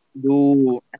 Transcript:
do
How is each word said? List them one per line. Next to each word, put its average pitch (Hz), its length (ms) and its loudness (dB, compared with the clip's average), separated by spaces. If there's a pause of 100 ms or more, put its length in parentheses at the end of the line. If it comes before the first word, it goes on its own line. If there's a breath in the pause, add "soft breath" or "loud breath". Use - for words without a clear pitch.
(160)
do 139 680 0 (180)